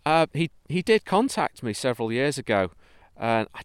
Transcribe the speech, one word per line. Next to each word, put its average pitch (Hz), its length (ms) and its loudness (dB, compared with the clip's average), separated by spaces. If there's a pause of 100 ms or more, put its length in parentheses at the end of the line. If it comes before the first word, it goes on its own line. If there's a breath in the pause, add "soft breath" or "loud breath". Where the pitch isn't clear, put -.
Uh, 160 300 4
he, 160 160 -2 (180)
he 175 140 -2
did 220 220 2
contact 214 580 -2
me 117 100 -4
several 117 400 -2
years 135 260 0
ago, 101 340 0 (440 soft breath)
and 113 380 0
I - 100 -14